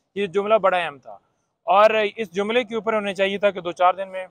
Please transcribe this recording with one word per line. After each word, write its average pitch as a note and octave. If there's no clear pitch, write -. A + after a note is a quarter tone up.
ये G3+
जुमला G3+
बड़ा F#3
अहम D3+
था। G#2+
और G#3+
इस G#3+
जुमले G#3+
के A3+
ऊपर A3
होना G3+
चाहिए G3
था G3+
कि F3+
दो E3+
चार F3+
दिन F#3+
में F#3